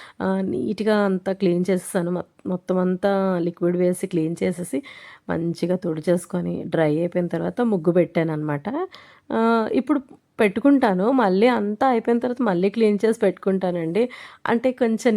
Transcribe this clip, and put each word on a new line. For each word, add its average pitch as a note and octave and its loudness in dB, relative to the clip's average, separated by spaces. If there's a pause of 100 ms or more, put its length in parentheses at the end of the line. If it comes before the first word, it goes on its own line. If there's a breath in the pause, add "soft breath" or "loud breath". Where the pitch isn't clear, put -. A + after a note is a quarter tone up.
(200 loud breath)
ఆహ్, F#3+ -2
నీట్‌గా G#3+ -2
అంతా F#3+ -2
క్లీన్ F3+ 0
చేసేసాను. F3+ -2
మొ-, F3+ -6 (180)
మొత్తం F#3 -2
అంతా F#3 0 (280)
లిక్విడ్ E3+ -2
వేసి F3+ 0
క్లీన్ E3 -2
చేసేసి F#3 -4 (480 loud breath)
మంచిగా E3+ -2
తుడిచేసుకొని F3 -2 (140)
డ్రై D#3+ 2
అయిపోయిన F3 -2
తర్వాత E3+ -4
ముగ్గు F3+ 0
పెట్టాననమాట. D3+ 0 (600 loud breath)
ఆహ్, A3+ 0
ఇప్పుడు C4+ 0 (380)
పెట్టుకుంటాను. A3+ 4 (100)
మళ్ళీ G#3 4
అంతా G#3+ 0
అయిపోయిన A#3 2
తర్వాత B3 -4
మళ్ళీ F#3+ 2
క్లీన్ G#3 2
చేసి A3 0
పెట్టుకుంటానండి. F#3 0 (420 loud breath)
అంటే A#3 0
కొంచెం A3+ 0